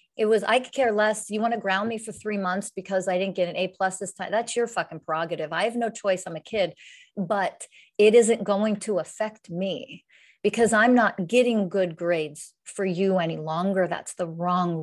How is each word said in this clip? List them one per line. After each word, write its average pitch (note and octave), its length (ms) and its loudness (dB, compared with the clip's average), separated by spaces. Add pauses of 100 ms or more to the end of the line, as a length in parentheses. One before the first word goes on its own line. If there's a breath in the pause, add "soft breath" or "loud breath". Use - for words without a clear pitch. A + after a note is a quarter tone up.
(160 soft breath)
It A3 100 0
was, G#3+ 180 2
"I A3 160 2
could B3 140 -6
care B3 180 2
less. G#3+ 380 0
You G#3 120 -4
wanna A3+ 160 0
ground G3 320 -2
me A3+ 80 -6
for A3 140 -12
three G#3 260 -6
months F#3+ 380 -4
because F#3+ 320 -2
I F3+ 100 0
didn't F#3+ 180 -2
get F3+ 140 0
an F3 60 -10
A F#3 140 -2
plus F#3+ 280 -2
this F#3+ 160 -8
time? F3 180 -10
That's A3+ 240 -2
your A#3+ 120 0
fucking E3 340 -6
prerogative. D#3+ 500 -4
I E3 120 0
have A3+ 120 -2
no A#3 140 -2
choice. G3 360 -2
I'm F3+ 100 -8
a D#3 60 -10
kid, F#3 340 -2 (420 loud breath)
but G3 500 -2 (300 soft breath)
it G#3 180 8
isn't A3+ 280 6
going G#3 380 0
to G3+ 180 -2
affect - 500 -8
me F3+ 560 -8 (380 soft breath)
because A3+ 300 4
I'm A3+ 200 6
not G#3+ 340 4
getting A3+ 420 4
good F3+ 260 0
grades D#3+ 580 -4 (120)
for - 200 -6
you F#3+ 320 2
any E3 200 -2
longer. F3 500 0
That's - 260 -8
the F3 140 -4
wrong F3 560 0